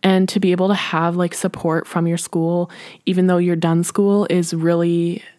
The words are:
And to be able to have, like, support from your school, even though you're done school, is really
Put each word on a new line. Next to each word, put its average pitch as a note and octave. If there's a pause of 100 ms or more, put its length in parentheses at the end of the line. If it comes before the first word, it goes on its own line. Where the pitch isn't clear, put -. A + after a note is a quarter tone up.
And F#3+
to G3+
be F#3
able F3+
to G3+
have, E3+
like, F3
support E3
from E3+
your E3+
school, E3+ (360)
even F#3
though F3+
you're F3
done E3
school, G3+
is F3
really E3+ (160)